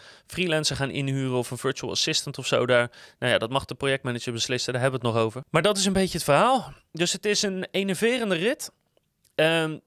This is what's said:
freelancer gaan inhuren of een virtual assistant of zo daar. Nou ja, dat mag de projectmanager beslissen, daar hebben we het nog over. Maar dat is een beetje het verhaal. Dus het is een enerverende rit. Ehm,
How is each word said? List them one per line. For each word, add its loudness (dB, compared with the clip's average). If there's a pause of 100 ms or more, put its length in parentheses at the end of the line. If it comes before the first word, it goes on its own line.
(260)
freelancer -2
gaan -2
inhuren -2
of -2
een -8
virtual -4
assistant -2
of -6
zo 2
daar. 4 (280)
Nou 0
ja, 6
dat -2
mag 0
de -10
projectmanager -4
beslissen, -4
daar -2
hebben 0
we 0
het 2
nog 4
over. -4
Maar 2
dat 2
is 0
een 2
beetje 0
het -6
verhaal. 4 (200)
Dus 0
het -6
is 0
een -2
enerverende 0
rit. -2 (640)
Ehm, 2